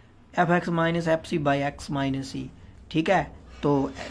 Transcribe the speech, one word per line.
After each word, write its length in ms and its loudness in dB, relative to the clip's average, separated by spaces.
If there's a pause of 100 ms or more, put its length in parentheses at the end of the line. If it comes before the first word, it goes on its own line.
(340)
एफ 160 4
एक्स 200 2
माइनस 380 0
एफ 180 2
सी 140 -2
by 160 2 (120)
x 240 -10
minus 420 -2
c, 100 -8 (460)
ठीक 200 0
है। 140 4 (380)
तो 300 2 (180)